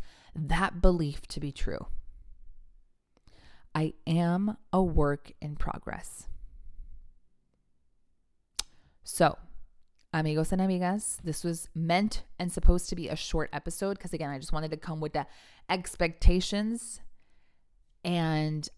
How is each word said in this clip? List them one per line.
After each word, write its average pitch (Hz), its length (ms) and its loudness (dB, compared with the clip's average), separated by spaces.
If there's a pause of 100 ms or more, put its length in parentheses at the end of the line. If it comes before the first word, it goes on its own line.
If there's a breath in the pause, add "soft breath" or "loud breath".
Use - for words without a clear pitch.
(360 soft breath)
that 165 480 0
belief 165 460 4
to - 100 -10
be 143 120 -4
true. - 360 -2 (1900 soft breath)
I 156 180 0 (140)
am 175 500 2 (160)
a 185 80 6
work 147 580 4
in 147 160 -8
progress. - 720 -4 (2750 soft breath)
So, - 340 2 (760)
amigos 156 400 0
and 185 80 2
amigas, 190 640 0
this 160 200 -4
was 170 320 -4
meant 170 480 0 (160)
and 180 120 -4
supposed - 380 8
to - 60 -4
be 170 120 -8
a - 80 -4
short - 380 -4
episode 196 460 -4
'cause, - 140 -10
again, 156 180 -6
I 135 80 -8
just 151 120 -8
wanted 156 200 -2
to 156 60 -4
come 156 220 -8
with 151 140 -4
the 147 140 -2 (420 loud breath)
expectations. 185 1300 2 (1000)
And 156 640 0 (100)